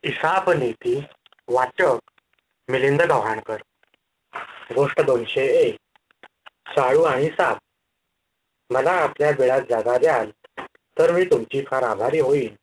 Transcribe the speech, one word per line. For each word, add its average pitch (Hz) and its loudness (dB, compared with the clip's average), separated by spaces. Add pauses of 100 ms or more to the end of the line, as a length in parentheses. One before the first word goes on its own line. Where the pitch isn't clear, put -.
इसाप 175 -2
नीती, 127 -2 (460)
वाचक 127 0 (720)
मिलिंद 139 0
गव्हाणकर. 110 -2 (1160)
गोष्ट 139 0
दोनशे 131 0
एक, 139 2 (920)
साळू 139 2
आणि 143 0
साप. 139 -2 (1120)
"मला 131 2
आपल्या 151 0
बिळात 131 2
जागा 120 0
द्याल, 127 2 (680)
तर 170 4
मी 180 2
तुमची 139 0
फार 131 -2
आभारी 117 0
होईन" 131 0